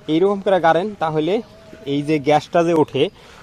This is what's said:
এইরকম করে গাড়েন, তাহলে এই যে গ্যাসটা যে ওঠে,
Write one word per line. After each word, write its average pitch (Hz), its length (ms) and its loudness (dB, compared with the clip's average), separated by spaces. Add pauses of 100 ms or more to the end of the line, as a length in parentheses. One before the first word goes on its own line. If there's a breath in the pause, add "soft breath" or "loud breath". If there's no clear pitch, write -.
এইরকম 190 340 0
করে 190 180 0
গাড়েন, 165 400 0
তাহলে 160 420 -2 (440)
এই 143 160 -4
যে 151 180 -2
গ্যাসটা 151 440 0
যে 170 100 0
ওঠে, 156 360 0 (340 loud breath)